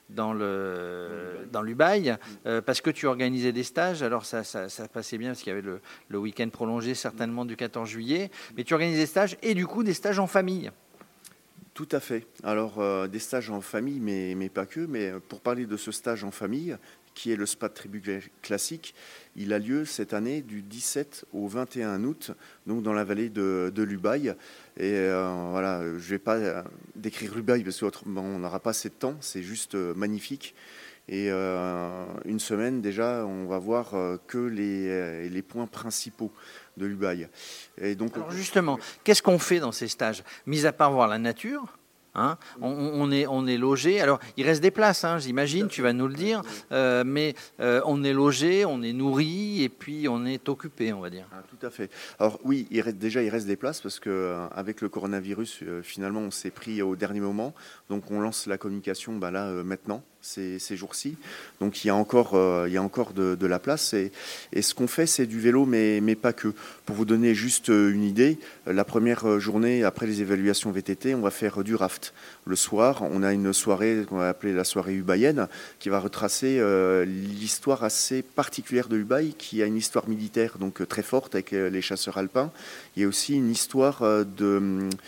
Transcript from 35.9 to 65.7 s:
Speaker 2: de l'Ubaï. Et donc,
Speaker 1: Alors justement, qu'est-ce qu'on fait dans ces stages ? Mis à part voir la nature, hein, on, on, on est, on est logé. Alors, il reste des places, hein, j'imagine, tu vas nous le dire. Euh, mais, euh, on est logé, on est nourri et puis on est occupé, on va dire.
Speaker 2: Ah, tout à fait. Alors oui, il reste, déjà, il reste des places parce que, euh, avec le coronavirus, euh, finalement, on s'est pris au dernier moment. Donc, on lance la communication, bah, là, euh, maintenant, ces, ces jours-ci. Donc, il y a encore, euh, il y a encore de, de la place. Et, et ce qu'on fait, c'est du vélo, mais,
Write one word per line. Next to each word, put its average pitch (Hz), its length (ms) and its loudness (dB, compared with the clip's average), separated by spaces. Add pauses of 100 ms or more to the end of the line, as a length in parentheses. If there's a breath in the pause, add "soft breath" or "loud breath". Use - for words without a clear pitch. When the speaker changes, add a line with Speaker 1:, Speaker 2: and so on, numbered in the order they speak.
Speaker 2:
de 95 100 -4
l'Ubaï. 92 420 -2 (520 loud breath)
Et 101 160 -2
donc, 113 180 -2
Speaker 1:
Alors 160 160 -6
justement, 175 480 2 (240 loud breath)
qu'est-ce 208 180 8
qu'on 180 200 6
fait 175 180 2
dans 127 140 -2
ces 117 160 -6
stages ? 110 340 -2 (240 loud breath)
Mis 147 180 2
à 147 80 6
part 147 200 6
voir 123 160 6
la 107 100 0
nature, 214 480 -4 (480)
hein, 143 240 0 (220 loud breath)
on, 123 100 -4
on, 143 300 -2
on 143 100 2
est, 139 160 4
on 131 220 0
est 123 80 2
logé. 135 440 4
Alors, 139 200 4 (160 loud breath)
il 135 100 0
reste 156 160 4
des 190 80 8
places, 208 320 4
hein, 170 160 2
j'imagine, 143 480 0
tu - 160 -4
vas 120 100 6
nous 127 140 0
le 135 80 -4
dire. 202 280 0 (280 loud breath)
Euh, 127 340 4
mais, 143 300 0 (240 loud breath)
euh, 123 260 4
on 143 200 2
est 139 80 4
logé, 143 520 4
on 139 180 0
est 117 100 -2
nourri 156 720 0
et 127 40 2
puis 147 400 -6
on 120 160 0
est 131 240 -4
occupé, 131 440 -2
on 98 80 -6
va 87 100 -8
dire. 92 220 -14
Speaker 2:
Ah, 95 180 -14
tout 127 160 -10
à 117 40 -10
fait. 101 200 -8 (300 loud breath)
Alors 104 240 4
oui, 131 260 0
il 110 100 2
reste, 107 180 0
déjà, 113 240 0
il 110 60 2
reste 107 200 0
des 98 80 2
places 143 240 -4
parce - 180 -10
que, 104 120 -6
euh, 90 440 -2
avec 98 260 -8
le 104 80 -2
coronavirus, 98 760 -6
euh, 87 200 -8
finalement, 98 380 -6
on 104 100 -4
s'est - 200 -8
pris 110 300 -6
au 95 140 0
dernier 101 260 -2
moment. 104 340 -4 (360 loud breath)
Donc, 101 220 -6
on 104 80 -2
lance 110 260 -2
la 95 100 -2
communication, 101 600 -6
bah, 90 160 -4
là, 98 140 -4
euh, 90 180 -4
maintenant, 101 400 -6 (160)
ces, 92 380 -8
ces 98 180 -8
jours-ci. 139 400 -8 (440 loud breath)
Donc, 101 240 -2
il - 20 -2
y 104 40 6
a 98 40 6
encore, 107 400 6
euh, 90 320 6
il 90 80 0
y - 20 2
a 95 60 2
encore 101 300 -2
de, 92 240 2
de 92 100 2
la 90 140 2
place. 143 340 0
Et, 98 180 0 (400 loud breath)
et - 100 2
ce - 120 0
qu'on 123 140 0
fait, 165 180 2
c'est 131 200 2
du 113 120 -4
vélo, 120 260 6
mais, 110 360 4